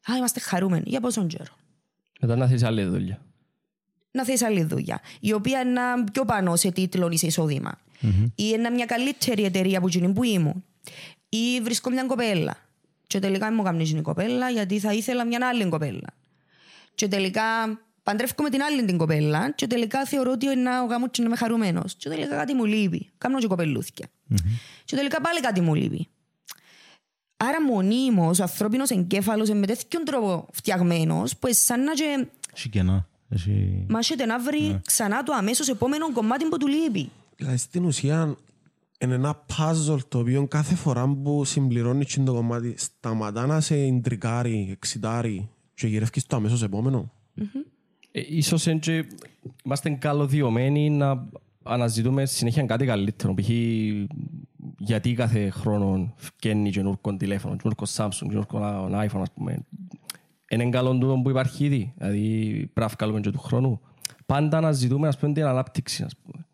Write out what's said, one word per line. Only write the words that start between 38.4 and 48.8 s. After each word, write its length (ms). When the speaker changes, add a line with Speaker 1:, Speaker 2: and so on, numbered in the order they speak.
Speaker 4:
είναι 140
ένα 320
puzzle 400
το 120
οποίο 280
κάθε 280
φορά 320
που 220
συμπληρώνει 600
το 80
κομμάτι, 440
σταματά 680
να 140
σε 260
ιντρικάρει, 840
εξιτάρει 800
και 140
γυρεύκεις 380
το 100
αμέσως 280
επόμενο. 480
Speaker 1:
Μμμ. 120
Speaker 2:
Ε, 160
ίσως 400
εν 120
και 260